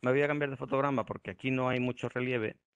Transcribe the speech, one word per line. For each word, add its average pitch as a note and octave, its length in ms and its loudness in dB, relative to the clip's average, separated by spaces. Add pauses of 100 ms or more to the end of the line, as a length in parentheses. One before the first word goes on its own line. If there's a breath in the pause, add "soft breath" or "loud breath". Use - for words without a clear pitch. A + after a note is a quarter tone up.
me B2+ 100 2
voy C#3 100 4
a C#3+ 60 2
cambiar D3 240 0
de C3+ 60 -8
fotograma C3+ 480 0
porque G2+ 260 -8
aquí C3 200 -4
no B2+ 180 2
hay B2+ 100 0
mucho B2 300 -2
relieve B2 480 -2 (180)